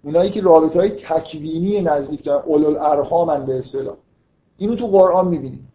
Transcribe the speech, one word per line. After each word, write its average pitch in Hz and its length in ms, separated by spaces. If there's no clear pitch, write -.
اونایی 170 260
که 214 100
رابطه‌های 170 500
تکوینی 160 880
نزدیک 147 440
دارن، 143 220
اولوالارحامن 151 1000
به 131 120
اصطلاح، 135 380
اینو 208 180
تو 233 120
قرآن 185 420
می‌بینید 131 360